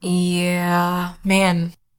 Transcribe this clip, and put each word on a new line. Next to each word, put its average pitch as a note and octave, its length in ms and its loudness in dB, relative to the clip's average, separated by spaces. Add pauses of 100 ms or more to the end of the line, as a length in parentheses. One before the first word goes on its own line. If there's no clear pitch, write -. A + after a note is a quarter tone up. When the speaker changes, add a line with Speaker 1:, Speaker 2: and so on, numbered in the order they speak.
Speaker 1:
Yeah. F3 1120 0 (100)
Speaker 2:
Man, F3+ 480 2 (260)